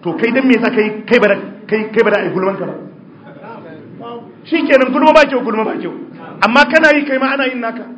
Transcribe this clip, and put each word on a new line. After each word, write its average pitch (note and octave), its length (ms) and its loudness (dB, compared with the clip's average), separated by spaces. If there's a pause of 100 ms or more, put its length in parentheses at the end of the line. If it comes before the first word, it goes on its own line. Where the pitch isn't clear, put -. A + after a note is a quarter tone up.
To, F3 140 -4
kai - 160 0
dan C4 140 0
me B3+ 80 6
yasa A3+ 160 0
kai, G#3+ 340 -2
kai A#3+ 140 2
ba G#3 100 4
da, G3 80 2 (300)
kai, G#3+ 260 -4
kai A3 100 2
ba - 80 2
da G3 100 2
a F#3+ 40 -6
yi F3 80 -4
gulman F#3+ 240 -2
ka - 80 -8
ba? - 100 -10 (1700)
Shikenan, C4+ 480 2
gulma D4+ 200 4
ba D4+ 160 8
kyau, C4 140 -2
gulma A3 220 -2
ba E4 120 -6
kyau. F3 160 -8 (480)
Amma A#3+ 300 4
kana D#4 260 4
yi C#4+ 80 0
kai C4+ 140 -2
ma C4+ 160 -2
ana C4+ 120 -2
yin B3+ 140 -6
naka. A#3 240 -8 (140)